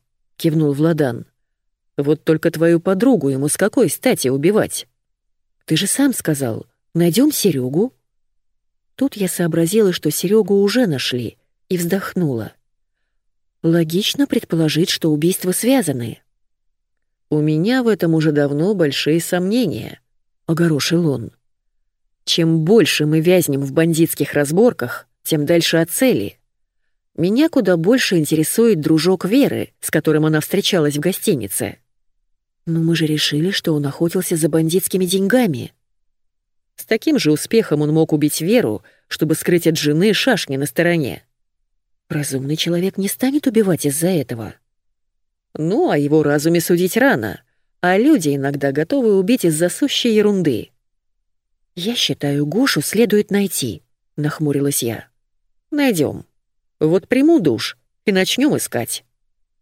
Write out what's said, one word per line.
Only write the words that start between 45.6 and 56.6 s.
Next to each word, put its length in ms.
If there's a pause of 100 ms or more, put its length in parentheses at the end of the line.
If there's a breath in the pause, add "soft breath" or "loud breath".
о 80
его 240
разуме 380
судить 360
рано, 460 (380)
а 180
люди 360
иногда 380
готовы 460
убить 260
из-за 240
сущей 460
ерунды". 560 (1080)
"Я 180
считаю, 520
Гошу 340
следует 500
найти", 520 (340)
нахмурилась 640
я. 260 (640)
"Найдём. 560 (540)